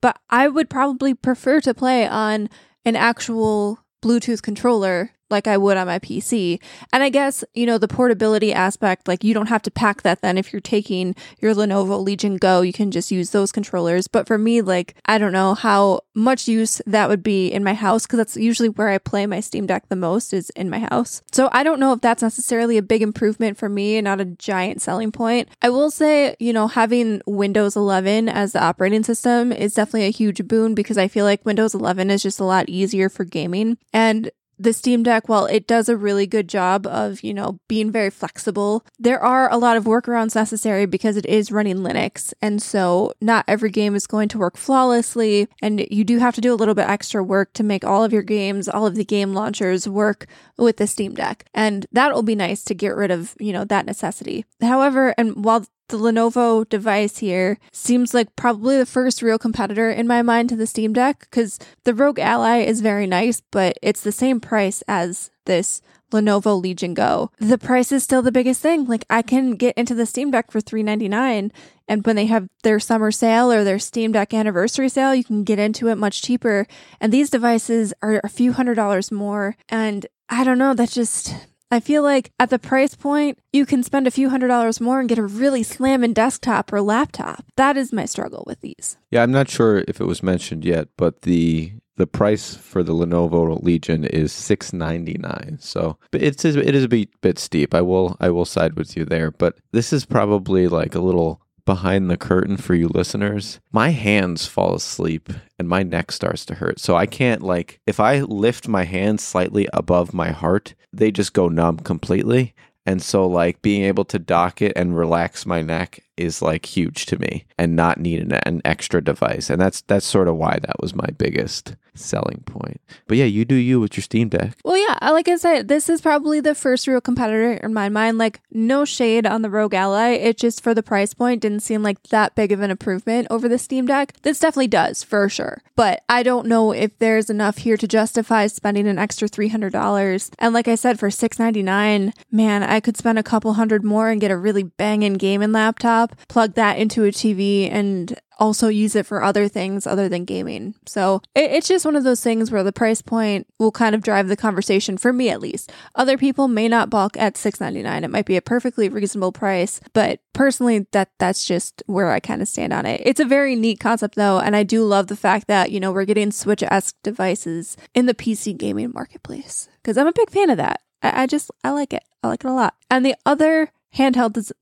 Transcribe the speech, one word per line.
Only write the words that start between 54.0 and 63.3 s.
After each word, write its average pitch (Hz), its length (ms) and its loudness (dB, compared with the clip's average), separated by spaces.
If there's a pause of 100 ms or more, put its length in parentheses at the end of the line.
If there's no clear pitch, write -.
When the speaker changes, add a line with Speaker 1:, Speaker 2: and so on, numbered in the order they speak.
Speaker 1:
However, 262 580 4
and 220 260 0
while 226 200 2 (240)
the 226 100 -6
Lenovo 226 720 2
device 208 480 0
here 185 400 0 (120)
seems 247 440 0
like 233 200 2
probably 240 440 0
the 247 80 2
first 254 340 -2
real 226 180 0
competitor 220 520 -2
in 233 160 -2
my 240 160 2
mind 233 260 2
to 240 80 -2
the 220 100 -2
Steam 220 280 -2
Deck, 254 360 0
'cause 226 280 -2 (260)
the 247 80 2
rogue 277 260 2
Ally 233 420 2
is 220 200 0
very 208 260 0
nice, 190 440 0